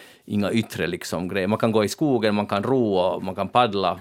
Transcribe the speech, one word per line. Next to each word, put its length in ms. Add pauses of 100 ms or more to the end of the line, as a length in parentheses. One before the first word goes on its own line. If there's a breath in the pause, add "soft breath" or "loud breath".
(260 loud breath)
inga 280
yttre, 340
liksom, 420
grejer. 180
Man 120
kan 140
gå 120
i 40
skogen, 460
man 120
kan 160
ro 320
och 280
man 120
kan 140
paddla, 520